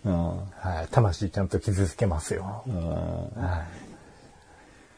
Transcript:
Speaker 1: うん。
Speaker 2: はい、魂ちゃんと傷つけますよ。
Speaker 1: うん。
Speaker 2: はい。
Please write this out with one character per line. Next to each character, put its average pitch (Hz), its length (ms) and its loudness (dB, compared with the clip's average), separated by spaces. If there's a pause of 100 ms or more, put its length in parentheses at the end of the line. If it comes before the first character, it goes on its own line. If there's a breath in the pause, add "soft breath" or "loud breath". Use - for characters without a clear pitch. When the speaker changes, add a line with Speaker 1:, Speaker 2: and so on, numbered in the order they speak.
Speaker 1:
う 104 40 2
ん。 85 180 4 (100)
Speaker 2:
は 90 460 -4
い、 82 80 -6
魂 101 400 4
ち - 80 -2
ゃ 98 40 4
ん 90 40 2
と 92 120 0
傷 95 280 4
つ - 100 -6
け 117 80 4
ま 87 160 2
す - 140 -4
よ。 95 320 -6
Speaker 1:
う 123 40 -4
ん。 82 180 -2
Speaker 2:
は 85 360 -2 (320)
い。 82 320 -8 (1080 loud breath)